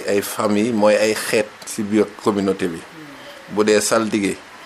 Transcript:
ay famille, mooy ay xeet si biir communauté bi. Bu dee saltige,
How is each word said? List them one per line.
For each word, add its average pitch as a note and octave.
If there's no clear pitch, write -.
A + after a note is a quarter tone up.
ay G2+
famille, G#2+
mooy G#2
ay G#2+
xeet -
si -
biir G#2
communauté G2
bi. E2+
Bu G#2
dee G#2+
saltige, G#2+